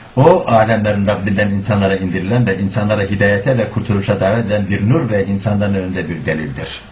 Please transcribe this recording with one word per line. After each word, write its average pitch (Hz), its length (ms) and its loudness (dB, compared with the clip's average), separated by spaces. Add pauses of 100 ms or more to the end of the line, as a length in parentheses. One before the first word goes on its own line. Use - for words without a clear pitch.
(160)
O 170 300 6
alemlerin 104 600 2
Rabbinden 101 440 0
insanlara 98 460 0
indirilen 95 500 0
ve 95 120 0
insanlara 104 440 0
hidayete 101 560 0
ve 104 120 -2
kurtuluşa 98 500 -2
davet 104 260 0
eden 101 240 -2
bir 101 200 0
nur 139 200 0
ve 101 160 0
insanların 101 480 -2
önünde 92 340 -4
bir 78 180 -8
delildir. 76 540 -6 (120)